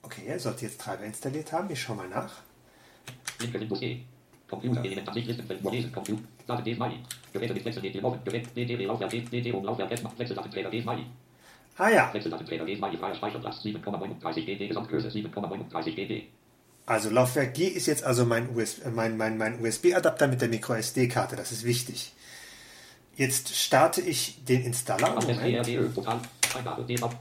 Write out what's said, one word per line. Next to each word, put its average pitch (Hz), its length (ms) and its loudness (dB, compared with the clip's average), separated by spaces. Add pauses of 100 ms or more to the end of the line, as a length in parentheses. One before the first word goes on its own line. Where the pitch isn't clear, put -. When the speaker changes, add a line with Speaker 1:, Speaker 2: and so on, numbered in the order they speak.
Speaker 1:
Okay, - 240 -14
er 139 120 -4
sollte 120 260 -4
jetzt - 140 -10
Treiber 95 240 -8
installiert 135 480 -6
haben. 180 200 0
Ich 127 100 -4
schau 110 140 -4
mal 92 120 -8
nach. 98 240 -4 (1080)
Speaker 2:
Linke 117 200 -4
Windows 104 220 -2
E. 123 200 -4 (460)
Computer 120 360 0
Element 95 260 -4
Ansicht 113 180 -2
Listenfeld 104 340 -6
vorlesen. 117 300 -2
Computer. 101 300 -4 (240)
Daten 120 180 -2
D 117 120 -2
Smiley. 123 240 -4 (340)
Geräte 120 220 -2
mit - 100 -4
Wechsel 117 160 -4
D 98 200 -4
offen. 123 220 -2
Gerät - 320 -4
D 120 100 -2
D 117 200 -2
Laufwerk 101 240 -2
D 120 320 -4
D 120 100 -2
Laufwerk 101 400 -2
S 117 80 -2
D 101 60 -8
Laufwerk 104 100 -8
S - 40 -18
Wechseldatenträger 95 500 -4
D 113 120 -2
Smiley. 120 240 -4 (720)
Speaker 1:
Ah 196 120 6
ja. 202 240 6
Speaker 2:
Wechseldatenträger 82 520 -4
D 98 120 -2
Smiley 90 200 -2
freier 92 180 -4
Speicherplatz - 480 -6
sieben 107 180 -4
Komma 101 160 -4
neununddreißig 85 480 -4
G 98 120 -4
D 101 100 -4
Gesamtgröße - 420 -2
sieben 104 220 -4
Komma 101 160 -4
neununddreißig 82 480 -4
G 98 100 -4
D. 85 220 -6 (580)
Speaker 1:
Also 110 240 2
Laufwerk 123 460 4
G 175 120 4
ist 180 200 0
jetzt 151 160 4
also 123 220 6
mein 117 300 2
U 117 40 2
S 107 160 0
B, - 120 -8
äh, 120 40 -4
mein, 113 260 0
mein, 110 200 0
mein 110 220 0
U 113 60 -2
S 113 140 0
B-Adapter 175 480 6
mit 127 140 4
der 123 80 4
Micro-S 110 440 0
D-Karte. 120 420 4
Das 101 160 -6
ist 110 120 -6
wichtig. - 500 0 (1000)
Jetzt - 400 2
starte 156 460 6
ich - 440 -2
den 127 180 6
Installer. 120 520 2
Speaker 2:
Am 113 100 2
besten 120 100 4
Speaker 1:
Moment. 120 200 2
Speaker 2:
R 120 80 2
D 120 140 0
Ö, - 160 2
Total. 117 260 0 (380)
Eingabe, 120 260 -4
D-Ab. 120 380 0